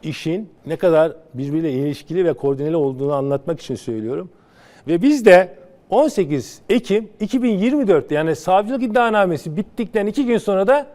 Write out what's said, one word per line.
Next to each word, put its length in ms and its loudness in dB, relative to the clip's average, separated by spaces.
işin 460 -6
ne 100 -6
kadar 360 4
birbiriyle 380 -4
ilişkili 540 -2
ve 80 2
koordineli 420 -2
olduğunu 380 -2
anlatmak 460 -4
için 160 -8
söylüyorum. 540 -8
Ve 140 0
biz 240 2
de 300 6
on 180 2
sekiz 640 -4
Ekim 400 -2
iki 240 -2
bin 140 2
yirmi 300 0
dörtte, 280 2
yani 200 0
savcılık 480 0
iddianamesi 760 0
bittikten 500 -4
iki 180 -2
gün 120 2
sonra 300 0
da 280 2